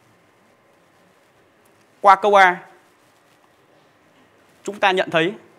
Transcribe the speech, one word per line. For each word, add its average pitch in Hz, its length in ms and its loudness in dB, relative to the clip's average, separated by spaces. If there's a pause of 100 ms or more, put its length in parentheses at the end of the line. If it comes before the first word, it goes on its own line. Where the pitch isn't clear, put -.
(2000)
Qua 196 140 4
câu 202 200 0
A, 180 300 2 (2000)
chúng 202 160 -16
ta 196 120 -2
nhận 185 180 -4
thấy 170 240 -2 (260)